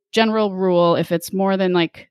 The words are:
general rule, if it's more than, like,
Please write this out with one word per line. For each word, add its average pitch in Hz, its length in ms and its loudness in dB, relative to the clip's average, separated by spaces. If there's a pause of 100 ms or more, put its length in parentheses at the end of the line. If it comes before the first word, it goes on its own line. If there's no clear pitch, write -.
(100)
general 220 440 0
rule, 175 420 2
if - 140 -4
it's 170 220 -6
more 196 240 0
than, 190 160 0
like, 170 380 -4